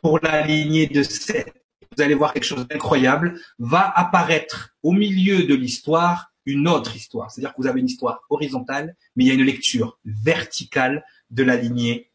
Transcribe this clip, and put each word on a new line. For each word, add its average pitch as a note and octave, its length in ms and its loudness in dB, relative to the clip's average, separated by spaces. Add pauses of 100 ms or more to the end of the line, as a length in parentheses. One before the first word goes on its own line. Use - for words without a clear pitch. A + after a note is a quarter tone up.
pour D#3+ 180 2
la D#3 260 0
lignée D3+ 420 0
de C#3+ 160 2
Seth. - 500 -6 (420)
Vous D3 80 0
allez C#3+ 120 2
voir C#3+ 180 0
quelque B2+ 100 -4
chose B2+ 240 -6
d'incroyable D3 720 0 (200)
va E3 380 2
apparaître E3+ 840 0
au D#3+ 80 2
milieu F#3+ 520 4
de C#3+ 120 4
l'histoire, D#3+ 800 -2 (120)
une C#3+ 220 0
autre A#2 300 0
histoire. - 340 -12
C'est-à-dire - 240 -10
que C3 60 -10
vous C3 60 -2
avez C3 120 0
une B2+ 80 0
histoire B2 320 -4 (100)
horizontale, C#3+ 680 -6 (200)
mais B2+ 80 2
il B2+ 40 6
y C3 40 6
a C3 40 4
une C3 80 4
lecture B2+ 600 -2
verticale C3 1000 -2 (240)
de B2 140 0
la B2+ 120 4
lignée A#2+ 600 -2